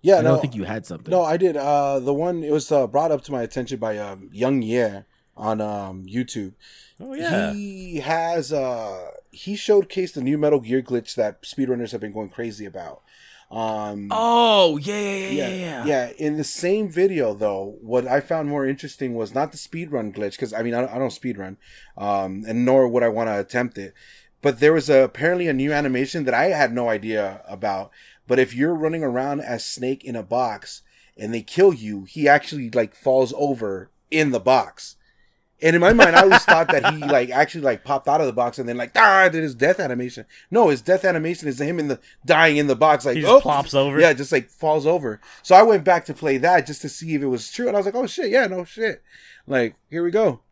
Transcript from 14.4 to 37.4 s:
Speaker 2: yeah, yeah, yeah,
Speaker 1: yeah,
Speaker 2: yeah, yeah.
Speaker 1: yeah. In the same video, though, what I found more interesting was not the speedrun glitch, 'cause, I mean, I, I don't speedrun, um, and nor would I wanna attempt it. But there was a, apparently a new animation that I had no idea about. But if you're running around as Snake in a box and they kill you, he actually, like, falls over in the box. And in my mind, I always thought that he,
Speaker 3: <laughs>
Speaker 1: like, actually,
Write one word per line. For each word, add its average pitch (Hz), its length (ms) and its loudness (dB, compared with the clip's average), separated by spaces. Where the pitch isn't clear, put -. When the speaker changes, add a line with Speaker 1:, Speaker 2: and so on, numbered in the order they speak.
Speaker 2:
yeah, 147 220 -6
yeah, - 20 -4
yeah, 196 280 -6
Speaker 1:
yeah, 190 200 -4
Speaker 2:
yeah, 190 60 -8
yeah. 160 300 -8
Speaker 1:
yeah. 131 320 -2
In 151 200 -4
the 151 60 -6
same 202 460 -4
video, 160 440 0
though, 101 480 -4
what 123 260 -2
I 131 120 2
found 156 280 -4
more 143 180 -4
interesting 135 500 -8
was 110 200 -8
not 151 160 -2
the - 60 -18
speedrun 143 580 -8
glitch, 101 220 -8
'cause, 110 160 -8
I 113 80 -6
mean, 117 120 -4
I, 120 220 -4
I - 40 -6
don't 131 100 -2
speedrun, 98 480 -10
um, 98 500 -4
and 117 160 -2
nor 131 240 4
would 120 160 0
I 117 60 2
wanna 110 300 -2
attempt 123 380 -4
it. 98 160 -14
But 131 180 0
there 151 140 6
was 147 160 0
a, 135 140 8
apparently 175 440 0
a 151 60 0
new 139 200 0
animation 139 520 -2
that 127 80 0
I 131 120 2
had 151 280 2
no 120 160 -2
idea 104 580 -4
about. 98 440 -6
But 127 120 2
if 120 160 0
you're 151 180 0
running 160 300 -4
around 139 380 -4
as - 220 -8
Snake 131 400 -6
in 123 120 -12
a 110 80 -8
box 113 580 -6
and 107 160 -8
they 117 120 -6
kill 185 300 4
you, 107 320 -8
he 147 220 0
actually, 143 440 2
like, 117 240 -2
falls 131 420 0
over 110 540 -4
in 156 220 2
the 120 80 0
box. 123 560 0
And 165 140 4
in 170 40 4
my 185 140 6
mind, 190 220 8
I 175 80 8
always 190 200 6
thought 165 260 4
that 165 240 2
he, 156 60 -8
Speaker 3:
<laughs> 147 60 -8
Speaker 1:
like, 127 240 2
actually, 151 320 0